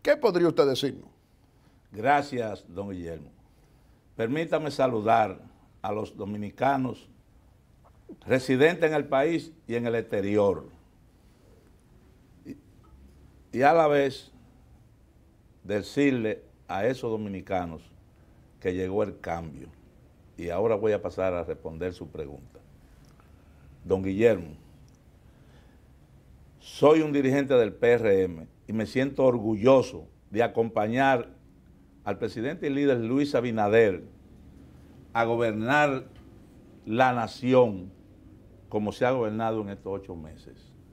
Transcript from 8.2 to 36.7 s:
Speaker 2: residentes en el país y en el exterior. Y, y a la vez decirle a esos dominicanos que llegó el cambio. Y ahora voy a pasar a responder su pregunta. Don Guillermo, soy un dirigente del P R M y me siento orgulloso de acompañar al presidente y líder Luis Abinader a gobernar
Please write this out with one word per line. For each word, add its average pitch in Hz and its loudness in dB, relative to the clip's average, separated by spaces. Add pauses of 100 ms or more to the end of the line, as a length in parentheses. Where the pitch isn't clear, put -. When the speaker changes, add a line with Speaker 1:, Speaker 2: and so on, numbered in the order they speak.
Speaker 2:
residentes 135 2
en 156 0
el 143 -2
país 139 -2 (140)
y 113 -6
en 120 -2
el 117 -2
exterior. 101 0 (1800)
Y, - -16 (960)
y 117 0
a 147 6
la 165 4
vez 139 0 (1300)
decirle 110 0 (260)
a 95 -4
esos 123 -4
dominicanos 92 -6 (800)
que 95 -2
llegó 92 -2
el 95 -6
cambio. 80 -10 (720)
Y 87 -8
ahora 107 0
voy 107 0
a 98 -2
pasar 92 -4
a 87 -4
responder 80 -8
su 87 -14
pregunta. 71 -16 (1200)
Don 95 0
Guillermo, 95 2 (2000)
soy 151 4
un 156 -2
dirigente 139 2
del 110 4
P 120 4
R 104 4
M 82 -4 (220)
y 104 -6
me 107 -2
siento 135 -2
orgulloso 113 2 (240)
de 107 0
acompañar 117 0 (720)
al 101 -6
presidente 135 -6
y - -2
líder 139 2
Luis 135 0
Abinader 110 4 (1080)
a 117 2
gobernar 120 0 (800)